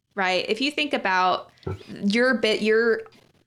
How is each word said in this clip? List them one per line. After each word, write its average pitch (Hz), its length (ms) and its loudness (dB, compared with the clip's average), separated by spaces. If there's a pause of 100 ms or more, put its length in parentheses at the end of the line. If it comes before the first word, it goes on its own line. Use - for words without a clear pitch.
(140)
right? 185 340 -2
If 214 120 -2
you 277 100 -2
think 294 220 -4
about 185 580 0 (540)
your 240 300 2
bit, 214 280 0
your 220 400 2 (440)